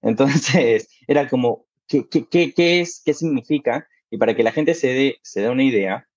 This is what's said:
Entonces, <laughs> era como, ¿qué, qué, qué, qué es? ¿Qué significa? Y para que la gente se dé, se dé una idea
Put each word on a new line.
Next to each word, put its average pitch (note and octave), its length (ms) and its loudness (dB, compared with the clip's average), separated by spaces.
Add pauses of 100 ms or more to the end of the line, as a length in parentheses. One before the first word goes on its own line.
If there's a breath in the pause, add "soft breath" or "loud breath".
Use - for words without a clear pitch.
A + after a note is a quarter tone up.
Entonces, A#2+ 840 0 (100)
<laughs> - 100 -20
era C#3+ 200 2
como, B2 380 -2 (220)
¿qué, C3 200 -2
qué, - 200 -2
qué, E3+ 240 0
qué F3 280 2
es? E3+ 240 -8
¿Qué D3+ 100 0
significa? C#3+ 720 -4 (220)
Y A2 80 -10
para A2 160 2
que A#2 80 0
la A2+ 100 2
gente D#3 220 0
se D#3+ 140 -2
dé, C3 340 0
se - 180 -10
dé G2+ 80 -2
una B2+ 160 0
idea G#2 420 0 (100)